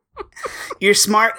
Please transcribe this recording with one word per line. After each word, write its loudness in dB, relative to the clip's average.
You're 4
smart 2